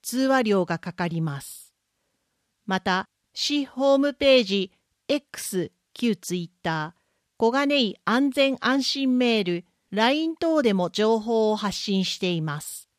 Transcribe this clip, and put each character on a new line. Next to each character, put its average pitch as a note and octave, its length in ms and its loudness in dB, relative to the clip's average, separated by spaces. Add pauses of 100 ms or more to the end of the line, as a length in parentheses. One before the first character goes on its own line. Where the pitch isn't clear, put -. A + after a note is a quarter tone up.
通 A#3+ 180 -6
話 C4 240 2
料 G3 220 2
が E3 140 -4
か - 140 -12
か F3 140 -4
り E3 140 -4
ま C#3+ 200 -6
す。 - 320 -20 (920)
ま F#3+ 140 -2
た、 F#3+ 280 -2 (260)
市 C#4+ 320 -2
ホ C#4 300 2
ー - 20 2
ム C#4 160 0
ペ C4+ 280 4
ー - 20 0
ジ、 F#3+ 280 -2 (360)
X、 - 640 -4 (220)
旧 A3+ 220 0
Twitter、 E3 800 -6 (440)
小 A3+ 140 2
金 C#4+ 280 0
井 G#3+ 260 0
安 C4 260 2
全 C4+ 300 2
安 C4 220 0
心 C4 340 0
メ A#3 240 2
ー - 20 -2
ル、 F3 220 -2 (260)
line D4 480 0
等 D#4+ 220 2
で A3 120 2
も F3+ 160 0
情 G#3+ 300 2
報 A3 320 2
を G#3+ 40 2
発 G3+ 220 -4
信 F#3+ 280 0
し - 140 -6
て F#3 100 -2
い E3 120 -2
ま D3+ 200 -6
す。 - 260 -16 (120)